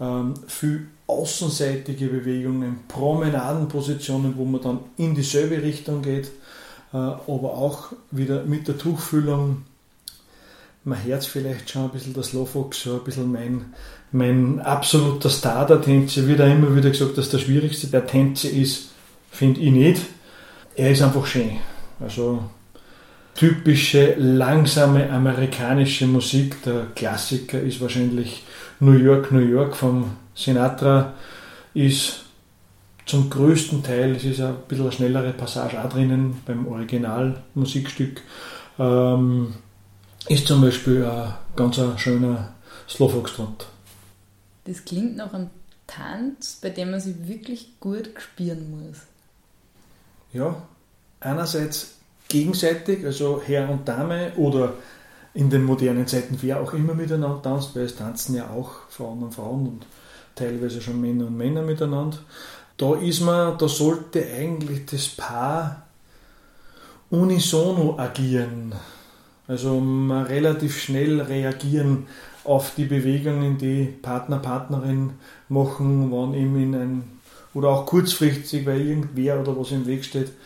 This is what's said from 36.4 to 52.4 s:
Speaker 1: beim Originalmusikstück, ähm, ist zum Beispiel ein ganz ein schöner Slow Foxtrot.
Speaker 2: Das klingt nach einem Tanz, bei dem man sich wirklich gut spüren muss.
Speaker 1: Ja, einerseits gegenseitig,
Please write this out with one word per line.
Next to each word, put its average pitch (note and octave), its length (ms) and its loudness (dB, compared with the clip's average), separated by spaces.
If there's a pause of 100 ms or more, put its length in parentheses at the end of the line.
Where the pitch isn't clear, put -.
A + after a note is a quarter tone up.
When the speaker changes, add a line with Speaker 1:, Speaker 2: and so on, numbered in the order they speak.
Speaker 1:
beim A#2+ 220 -4
Originalmusikstück, B2+ 1600 -4 (560)
ähm, B2 760 2 (720)
ist C#3+ 200 2
zum C#3 120 6
Beispiel B2+ 440 4
ein A#2 300 -4 (200)
ganz B2 240 0
ein B2 200 0
schöner B2 540 0 (360)
Slow - 200 2
Foxtrot. G#2+ 600 -6 (960)
Speaker 2:
Das F3+ 200 -12
klingt A3 320 -4
nach G#3+ 160 -12
einem F#3 180 -8 (360)
Tanz, - 760 -10
bei F#3+ 100 -8
dem F3+ 200 -8
man F#3+ 100 -6
sich F#3 140 -8 (140)
wirklich A3+ 500 -14
gut G#3 400 -8
spüren D#3+ 520 -10
muss. D3+ 260 -16 (1400)
Speaker 1:
Ja, D3+ 280 -4 (600)
einerseits E3 760 -6 (320)
gegenseitig, E3+ 760 0